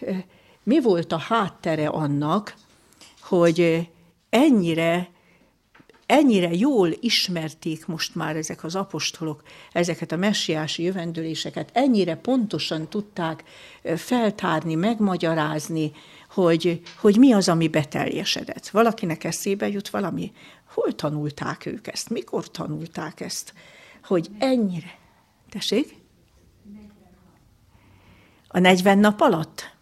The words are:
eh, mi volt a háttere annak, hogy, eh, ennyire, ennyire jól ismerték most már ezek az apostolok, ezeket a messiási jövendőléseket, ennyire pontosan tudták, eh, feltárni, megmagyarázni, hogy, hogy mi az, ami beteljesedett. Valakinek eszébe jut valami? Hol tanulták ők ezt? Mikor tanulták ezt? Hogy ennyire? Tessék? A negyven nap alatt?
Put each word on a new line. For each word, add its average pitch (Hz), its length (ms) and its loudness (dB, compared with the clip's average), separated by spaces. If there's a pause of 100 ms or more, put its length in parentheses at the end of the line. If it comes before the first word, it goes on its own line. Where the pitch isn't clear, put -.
eh, 190 220 -6 (400)
mi 285 180 2
volt 180 320 2
a 165 60 -2
háttere 160 680 -2
annak, 151 680 -2 (680)
hogy, 170 400 2
eh, 165 260 2 (440)
ennyire, 180 760 2 (1000)
ennyire 202 480 4
jól 202 360 4 (100)
ismerték 160 840 -4
most - 280 -8
már 160 220 -4
ezek 160 280 -10
az 160 100 -8
apostolok, 160 680 -6 (300)
ezeket 170 400 -2
a 160 40 -4
messiási 170 680 -2
jövendőléseket, 165 880 -6
ennyire 214 440 2
pontosan 180 720 -2
tudták, 175 560 -8 (380)
eh, - 140 -2
feltárni, 175 800 -2
megmagyarázni, 160 1160 0 (380)
hogy, 170 500 2 (160)
hogy 208 200 6
mi 262 160 8
az, 196 160 4
ami 165 200 2
beteljesedett. - 1000 -4
Valakinek 202 560 0
eszébe 202 440 -4
jut 202 220 -8
valami? 190 420 -6 (420)
Hol 453 200 -2
tanulták 147 720 -6
ők - 200 -10
ezt? - 240 -10
Mikor - 400 -6
tanulták 165 720 -10
ezt? - 340 -12 (500)
Hogy 170 340 -2
ennyire? 226 600 -2 (520)
Tessék? - 460 -4 (2500)
A 185 100 -2
negyven 185 400 6
nap 208 220 4
alatt? 185 500 0 (100)